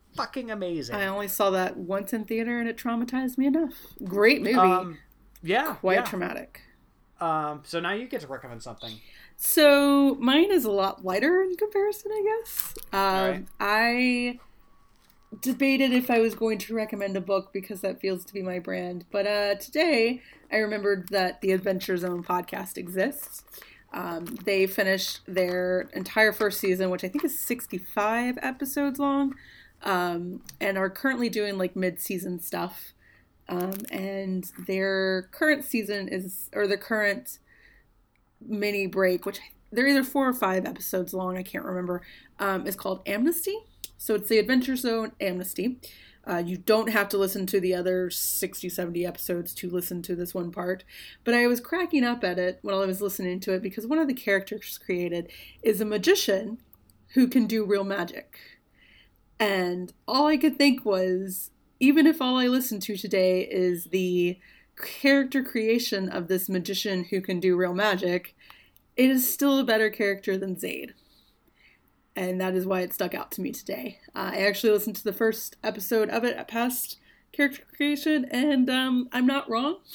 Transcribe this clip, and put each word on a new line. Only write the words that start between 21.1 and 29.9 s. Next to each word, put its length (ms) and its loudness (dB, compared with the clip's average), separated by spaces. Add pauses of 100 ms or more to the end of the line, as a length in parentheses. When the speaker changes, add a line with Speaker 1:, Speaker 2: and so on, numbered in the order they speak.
Speaker 2:
the 100 0
Adventure 460 0
Zone 260 -4
podcast 540 -6
exists. 640 -4 (500)
Um, 320 -6 (200)
they 240 4
finished 580 0
their 680 0
entire 380 4
first 280 0
season, 300 2
which 120 -2
I 60 -4
think 160 -2
is 140 -2
sixty-five 1000 -2
episodes 600 -2
long. 340 2 (480)
Um, 600 -2 (180)